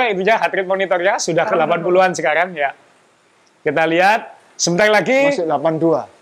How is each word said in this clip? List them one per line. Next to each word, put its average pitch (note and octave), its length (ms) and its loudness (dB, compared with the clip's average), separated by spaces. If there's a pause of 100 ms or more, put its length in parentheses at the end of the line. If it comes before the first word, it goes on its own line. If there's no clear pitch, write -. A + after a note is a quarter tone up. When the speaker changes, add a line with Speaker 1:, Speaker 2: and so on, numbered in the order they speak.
Speaker 1:
itu F#3+ 160 -4
ya, G#3+ 160 2
heart E3+ 140 -2
rate F#3+ 120 -4
monitornya. F#3+ 520 0
Sudah E3+ 260 -2
ke - 80 -4
Speaker 2:
Kurang F#3 100 0
Speaker 1:
delapan E3 200 0
puluhan F3+ 300 2
sekarang, E3 420 -2
ya. C#3+ 180 -4 (880)
Kita D#3 260 -2
lihat. F#3 540 0 (160)
Sebentar F3 320 0
lagi. G#3+ 320 2 (100)
Speaker 3:
Masih B3+ 160 -2
delapan D#3 300 0
dua. D#3 260 0 (200)